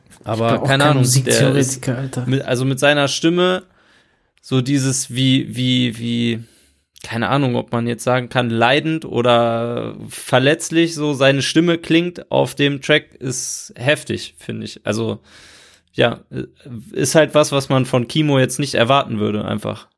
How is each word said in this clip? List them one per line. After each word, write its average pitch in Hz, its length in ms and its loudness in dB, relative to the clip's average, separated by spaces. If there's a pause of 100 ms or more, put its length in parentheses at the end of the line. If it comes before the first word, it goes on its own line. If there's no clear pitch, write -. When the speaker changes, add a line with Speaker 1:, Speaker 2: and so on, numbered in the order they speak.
(240)
Speaker 1:
Aber 113 220 -2
Speaker 2:
Ich 113 80 2
bin 110 80 -2
auch 139 40 -2
Speaker 1:
keine 135 180 2
Speaker 2:
kein 147 80 6
Speaker 1:
Ahnung, 135 100 4
der 131 80 2
ist 127 60 2
Speaker 2:
Musiktheoretiker, 131 800 2
Alter. 131 280 -6
Speaker 1:
mit, 131 160 0
also 127 220 -2
mit 135 160 -2
seiner 143 280 2
Stimme 180 560 0 (760)
so 131 200 0
dieses 131 540 -2
wie, 131 420 0
wie, 123 420 0
wie, 117 460 -2 (580)
keine 113 260 -4
Ahnung, 127 280 0
ob 117 160 -4
man 117 140 -2
jetzt 120 180 -4
sagen 123 260 0
kann, 123 200 -2
leidend 143 540 2
oder 117 920 0 (120)
verletzlich, 160 840 0
so 147 200 -2
seine 135 280 4
Stimme 165 360 2
klingt 170 520 -2
auf 135 240 2
dem 143 280 0
Track, - 320 0
ist - 600 -8
heftig, 135 640 -4
finde 110 260 -10
ich. - 220 -16
Also, 110 340 -4 (720)
ja, 120 280 -2 (720)
ist - 220 -2
halt 151 200 2
was, 151 180 2
was 139 180 -2
man 131 160 2
von 123 220 -2
Kimo 151 300 2
jetzt 131 200 0
nicht 139 160 -4
erwarten 120 440 2
würde, 107 280 -2
einfach. 104 520 -6